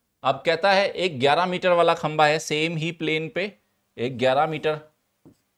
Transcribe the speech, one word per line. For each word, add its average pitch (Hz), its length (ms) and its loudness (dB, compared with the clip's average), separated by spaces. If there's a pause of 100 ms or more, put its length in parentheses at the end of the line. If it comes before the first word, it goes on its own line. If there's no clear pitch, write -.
(240)
अब - 220 -2
कहता 165 260 2
है 196 160 4
एक 170 320 -4
ग्यारह 147 260 2
मीटर 180 260 0
वाला 170 220 4
खंबा 156 340 0
है, 151 120 2
सेम 160 380 -4
ही 160 140 -4
प्लेन 160 440 -4
पे 196 160 -4 (460)
एक 123 200 -6
ग्यारह 143 300 2
मीटर, 156 320 -4 (800)